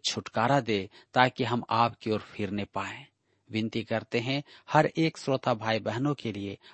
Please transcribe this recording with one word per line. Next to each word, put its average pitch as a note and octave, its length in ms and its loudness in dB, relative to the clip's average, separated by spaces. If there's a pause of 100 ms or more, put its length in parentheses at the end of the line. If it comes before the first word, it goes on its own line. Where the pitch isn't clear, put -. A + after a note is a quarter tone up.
छुटकारा C3 560 2
दे, G#2 300 0 (240)
ताकि B2+ 300 4
हम A#2 260 0
आपकी A#2 400 2
ओर G#2+ 100 0
फिरने G2+ 440 -6
पाएं। - 420 -8 (440)
विनती A2 320 -2
करते A2+ 360 -2
हैं C3+ 240 -2 (280)
हर D3+ 160 6 (100)
एक D#3+ 220 0
श्रोता C3 360 0
भाई A2 240 0
बहनों A#2 360 -2
के A2+ 180 -6
लिए G2+ 260 -8 (160)